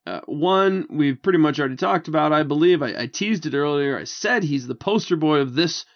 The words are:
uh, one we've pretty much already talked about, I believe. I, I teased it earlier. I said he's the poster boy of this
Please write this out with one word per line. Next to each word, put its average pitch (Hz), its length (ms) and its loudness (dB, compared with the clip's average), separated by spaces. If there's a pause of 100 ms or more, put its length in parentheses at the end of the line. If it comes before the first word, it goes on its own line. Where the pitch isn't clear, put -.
uh, 87 200 -8
one 190 640 0
we've 143 320 0
pretty 185 180 2
much 151 200 2
already 135 180 -2
talked 185 320 -2
about, 151 240 2
I 151 100 4
believe. 151 380 4
I, 117 220 -4
I 120 40 -6
teased 196 380 -2
it 139 80 -6
earlier. 143 440 0
I 78 60 -8
said 220 400 -2
he's 139 240 -2
the 127 80 -6
poster 196 400 0
boy 151 220 4
of 135 180 0
this 170 300 -2 (100)